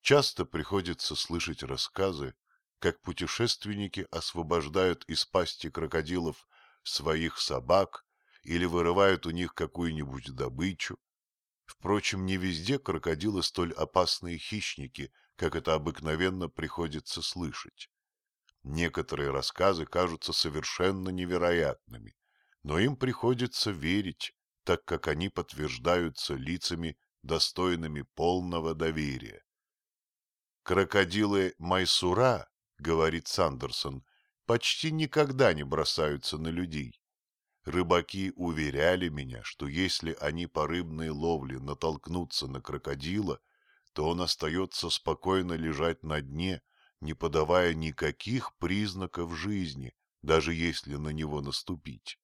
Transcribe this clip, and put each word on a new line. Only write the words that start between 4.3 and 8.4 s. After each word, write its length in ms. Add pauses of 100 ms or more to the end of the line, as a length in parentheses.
из 180
пасти 460
крокодилов 760 (360)
своих 560
собак 680 (380)